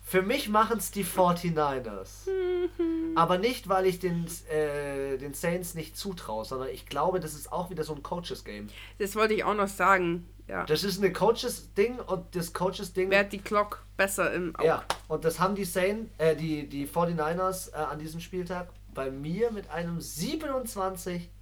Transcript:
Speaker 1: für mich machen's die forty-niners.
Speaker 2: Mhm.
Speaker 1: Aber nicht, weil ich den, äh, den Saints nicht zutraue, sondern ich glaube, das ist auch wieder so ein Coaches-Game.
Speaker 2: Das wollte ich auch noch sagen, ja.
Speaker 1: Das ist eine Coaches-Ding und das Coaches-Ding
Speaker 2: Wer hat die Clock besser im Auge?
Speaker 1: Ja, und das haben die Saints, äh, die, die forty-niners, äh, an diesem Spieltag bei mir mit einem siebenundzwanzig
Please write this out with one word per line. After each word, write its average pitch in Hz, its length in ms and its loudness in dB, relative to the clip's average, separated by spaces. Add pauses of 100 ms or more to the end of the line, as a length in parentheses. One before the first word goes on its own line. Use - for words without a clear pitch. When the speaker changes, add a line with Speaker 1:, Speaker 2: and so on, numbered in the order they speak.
Speaker 1:
für 185 200 4
mich 247 260 0
machen's 214 420 4
die 202 140 -2
forty-niners. 151 1200 2 (520)
Speaker 2:
Mhm. 330 380 0
Speaker 1:
Aber 165 220 4
nicht, 240 300 -2
weil 190 180 4
ich 175 140 2
den, 170 260 0 (240)
äh, 143 680 -2
den 139 180 -6
Saints 175 400 -2
nicht 160 220 -8
zutraue, 110 480 -6
sondern 131 240 -4
ich - 180 -10
glaube, 175 340 0
das 151 140 -8
ist - 180 -12
auch 175 180 -4
wieder 175 140 -4
so 151 100 -6
ein 147 80 -10
Coaches-Game. 110 680 -8 (300)
Speaker 2:
Das 202 180 -4
wollte 214 180 4
ich 190 100 2
auch 202 100 4
noch 202 140 2
sagen, 180 600 4 (180)
ja. - 200 -4
Speaker 1:
Das 156 180 2
ist 196 180 0
eine 190 80 6
Coaches-Ding 226 920 2
und 185 360 -4
das 170 160 -4
Coaches-Ding 185 560 0
Speaker 2:
Wer 196 120 6
hat 202 120 0
die 196 60 -6
Clock 208 440 0 (140)
besser 190 380 2
im 175 220 -2
Auge? 156 100 2
Speaker 1:
Ja, 147 180 4 (240)
und 156 160 -2
das 165 160 2
haben 190 140 4
die 196 100 -2
Saints, 196 540 0
äh, 156 180 6
die, 151 320 -2
die 139 180 -4
forty-niners, 170 840 0
äh, - 80 -12
an 147 220 -2
diesem 160 220 -8
Spieltag 180 480 -6 (240)
bei 135 180 -4
mir 170 420 0
mit 202 180 -8
einem 170 320 -4
siebenundzwanzig 190 1300 -4 (120)